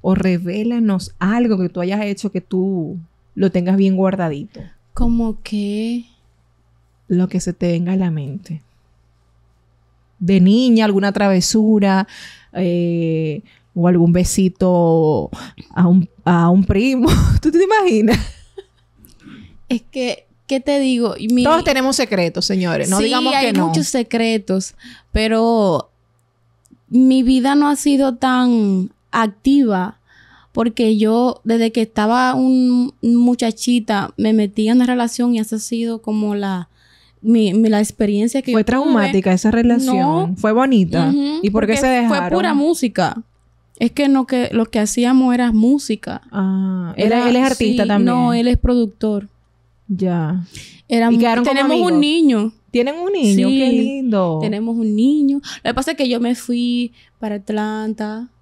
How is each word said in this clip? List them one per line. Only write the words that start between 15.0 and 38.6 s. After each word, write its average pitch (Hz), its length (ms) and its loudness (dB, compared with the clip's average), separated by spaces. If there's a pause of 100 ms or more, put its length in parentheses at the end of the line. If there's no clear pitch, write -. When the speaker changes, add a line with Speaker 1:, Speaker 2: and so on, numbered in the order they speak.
Speaker 1:
a 175 140 2
un, 175 200 4 (160)
a 170 260 2
un 185 160 4
primo. 254 420 0 (180)
<laughs> - 160 2
¿Tú 311 100 0
te 339 120 2
imaginas? 370 540 2 (1500)
Speaker 2:
Es 240 140 -4
que, - 460 -8 (200)
¿qué 269 120 0
te 285 200 0
digo? 247 380 0
Y 214 120 -8
mi 247 140 2
Speaker 1:
Todos 320 200 2
tenemos 269 320 0
secretos, 185 500 -2
señores. 180 440 -2
No 190 100 0
Speaker 2:
Sí, 220 60 0
Speaker 1:
digamos 254 300 0
Speaker 2:
hay 269 120 0
Speaker 1:
que 214 60 -2
no. 185 140 2
Speaker 2:
muchos 160 200 0
secretos, 226 880 -4 (360)
pero 220 800 0 (1000)
mi 262 340 4
vida 262 320 2
no 294 120 4
ha 294 80 2
sido 269 400 0
tan 233 760 0 (200)
activa 226 880 0 (540)
porque 226 440 0
yo, 226 460 0
desde 226 300 0
que 233 80 0
estaba 226 540 0
un, 254 640 2
muchachita, 240 1120 0
me 220 180 0
metí 214 360 0
en 240 80 4
una 247 80 4
relación 240 500 -2
y 220 40 -2
esa 220 180 -6
ha - 20 -6
sido 226 420 -6
como 214 340 -4
la, 196 340 -6 (520)
mi, 214 320 2
mi, 220 160 2
la 208 100 2
experiencia 214 600 -2
que 254 120 -6
Speaker 1:
¿Fue 220 80 2